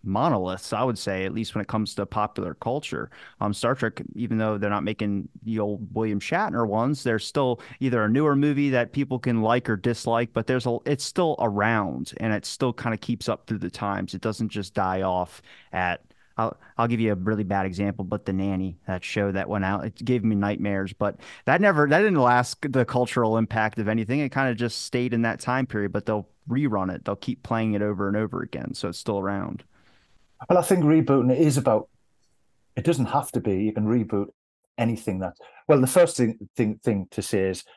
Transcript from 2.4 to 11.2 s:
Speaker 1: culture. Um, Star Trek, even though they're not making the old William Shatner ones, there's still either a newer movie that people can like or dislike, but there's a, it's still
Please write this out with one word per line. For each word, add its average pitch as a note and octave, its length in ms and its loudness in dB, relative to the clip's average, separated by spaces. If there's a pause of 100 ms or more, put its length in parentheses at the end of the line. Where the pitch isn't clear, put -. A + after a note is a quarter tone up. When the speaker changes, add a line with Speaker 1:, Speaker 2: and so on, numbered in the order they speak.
Speaker 1:
culture. A#2 560 -6 (300)
Um, G#2 120 0
Star A#2 220 0
Trek, - 260 -4 (140)
even A2+ 240 -2
though G#2+ 180 0
they're G2+ 140 -2
not G2 140 -2
making G2+ 440 -4 (140)
the A2 160 -4
old G#2 340 -4
William G#2+ 280 -2
Shatner E3 440 -2
ones, A#2 380 0
there's A2+ 240 0
still B2+ 340 0 (200)
either B2 240 2
a G#2 40 2
newer C#3+ 280 4
movie C#3+ 340 2
that A#2+ 220 0
people C#3 260 -2
can A#2 240 0
like A#2+ 260 2
or A2 80 2
dislike, A#2 560 0
but A#2 140 -2
there's B2+ 200 0
a, A#2 180 0
it's C#3 180 -2
still E3 380 0